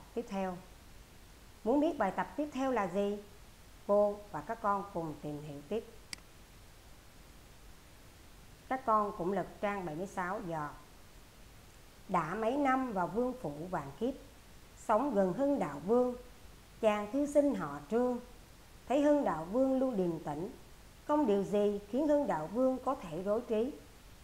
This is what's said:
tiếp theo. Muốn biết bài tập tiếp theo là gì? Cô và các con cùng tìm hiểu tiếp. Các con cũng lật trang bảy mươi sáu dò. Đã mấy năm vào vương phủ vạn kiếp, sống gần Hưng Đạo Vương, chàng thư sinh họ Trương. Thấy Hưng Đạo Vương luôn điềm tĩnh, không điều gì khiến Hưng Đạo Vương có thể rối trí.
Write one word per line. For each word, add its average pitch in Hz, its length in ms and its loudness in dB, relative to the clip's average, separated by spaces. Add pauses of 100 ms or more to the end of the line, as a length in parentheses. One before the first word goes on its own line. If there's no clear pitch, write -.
(140)
tiếp 233 160 -4
theo. 190 280 -2 (1040)
Muốn 254 160 4
biết 320 180 4
bài 196 140 2
tập 190 160 -2 (100)
tiếp 202 160 -2
theo 262 180 0
là 208 160 2
gì? 202 360 -2 (640)
Cô 208 300 4 (140)
và 151 100 -6
các 226 200 -8
con 202 220 2 (100)
cùng 160 280 -4
tìm 147 200 -6
hiểu 147 280 -12
tiếp. 220 160 -4 (2750)
Các 262 160 -4
con 214 320 4
cũng 180 160 0
lật 180 140 0 (140)
trang 202 240 -2
bảy 151 100 -6
mươi 185 120 -6
sáu 196 400 -4
dò. 151 220 -4 (1400)
Đã 175 280 -2
mấy 226 220 0
năm 262 360 2
vào 175 140 0
vương 240 340 -2
phủ 147 120 -6 (180)
vạn 143 280 -4
kiếp, 254 140 -2 (640)
sống 233 380 2
gần 190 180 4
Hưng 269 260 2
Đạo 147 280 -4
Vương, 247 280 4 (640)
chàng 208 300 4
thư 285 140 2
sinh 285 300 4
họ 147 240 -6 (120)
Trương. 247 280 2 (680)
Thấy 277 140 4
Hưng 294 220 6
Đạo 165 280 0
Vương 262 280 4
luôn 254 180 2
điềm 170 260 0
tĩnh, 165 280 -6 (560)
không 202 180 4
điều 202 180 4
gì 202 360 2 (100)
khiến 285 180 0
Hưng 294 200 4
Đạo 156 200 -2
Vương 254 380 2
có 269 100 0
thể 180 280 -8
rối 208 180 2
trí. 233 320 0 (500)